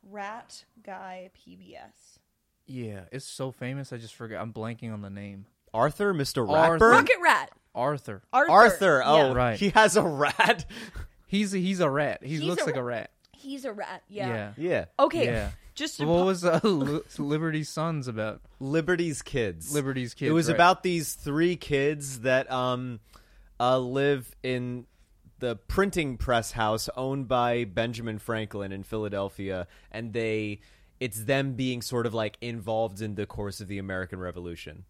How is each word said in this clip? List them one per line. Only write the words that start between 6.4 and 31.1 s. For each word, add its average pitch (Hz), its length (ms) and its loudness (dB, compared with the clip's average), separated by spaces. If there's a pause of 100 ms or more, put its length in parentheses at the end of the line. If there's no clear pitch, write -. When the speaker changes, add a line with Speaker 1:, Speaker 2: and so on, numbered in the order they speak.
Speaker 2:
Arthur. 160 380 6
Speaker 3:
Ratburn? 233 60 12
Speaker 1:
Rocket 453 280 8
Rat. 247 300 4 (240)
Speaker 2:
Arthur. 123 480 -4 (100)
Speaker 1:
Arthur. - 200 4
Speaker 3:
Arthur. 185 520 8
Oh, 143 120 8
Speaker 1:
Yeah. 139 180 6
Speaker 2:
Right. 120 240 2
Speaker 3:
he 196 120 2
has 208 260 6
a 214 60 6
rat. 160 600 2 (340)
<laughs> - 280 -16
Speaker 2:
He's 196 260 0
a, 196 60 -2
he's 185 220 0
a 156 100 4
rat. 139 320 -2
He 143 140 -8
Speaker 1:
He's 147 60 -4
Speaker 2:
looks 175 200 -2
Speaker 1:
a - 40 0
Speaker 2:
like 139 100 -2
a 127 60 -4
Speaker 1:
ra- 120 160 -4
Speaker 2:
rat. - 120 -12 (220)
Speaker 1:
He's 269 320 -14
a 247 80 -6
rat. 196 360 -12
Yeah. 202 200 -6
Speaker 2:
Yeah. 107 280 -6
Speaker 3:
Yeah. 147 280 -2 (160)
Speaker 1:
Okay. 320 240 4
Speaker 2:
Yeah. 113 260 -2 (240)
Speaker 1:
Just - 220 -8
to - 100 -2
Speaker 2:
What 170 120 4
Speaker 1:
po- 180 80 4
Speaker 2:
was, 180 180 0
uh, 165 160 4
<laughs> - 40 -10
Li-, 147 360 0 (180)
Liberty's 156 500 -2
Sons 156 380 -4
about? 110 340 -6 (200)
Speaker 3:
Liberty's 160 640 0
Kids. 101 520 -4
Speaker 2:
Liberty's 131 460 -2
Speaker 3:
It 143 100 0
was 160 160 2
Speaker 2:
Kids, - 40 -2
right. 165 40 2
Speaker 3:
about 180 300 4
these 170 300 -2
three 160 420 -2
kids 143 640 -2
that, 131 320 2
um, 127 480 -4 (580)
uh, 127 220 4
live 135 520 0 (120)
in 123 420 -6 (540)
the 120 160 -2
printing 175 600 -2
press 117 340 0
house 110 440 0
owned 135 300 -4
by 120 380 0
Benjamin 113 560 -6
Franklin 107 500 -6
in 98 140 -10
Philadelphia, 98 840 -6 (240)
and 113 220 -10
they, 110 480 -4 (400)
it's 110 240 -6